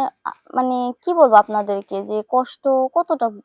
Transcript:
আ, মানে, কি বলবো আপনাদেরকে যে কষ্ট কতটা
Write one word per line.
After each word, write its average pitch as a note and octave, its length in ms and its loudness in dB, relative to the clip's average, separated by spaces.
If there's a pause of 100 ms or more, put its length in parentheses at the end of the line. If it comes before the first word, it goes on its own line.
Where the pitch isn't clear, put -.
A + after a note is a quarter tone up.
(260)
আ, - 60 -8 (220)
মানে, B3+ 220 -2 (240)
কি F4+ 140 -4
বলবো C#4 220 6
আপনাদেরকে G#3 680 0
যে G#3 140 -6 (120)
কষ্ট B3+ 340 -4 (300)
কতটা D#4+ 340 -2 (180)